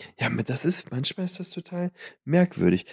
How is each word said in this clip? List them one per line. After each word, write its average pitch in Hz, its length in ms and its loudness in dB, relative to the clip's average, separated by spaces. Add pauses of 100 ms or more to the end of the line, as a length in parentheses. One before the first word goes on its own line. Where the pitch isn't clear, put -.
(180)
Ja, 120 100 -2
aber 117 160 0
das 127 220 -4
ist, - 260 -2
manchmal 135 340 -4
ist - 140 -6
das 180 100 -10
total 180 420 -6 (320)
merkwürdig. 139 680 4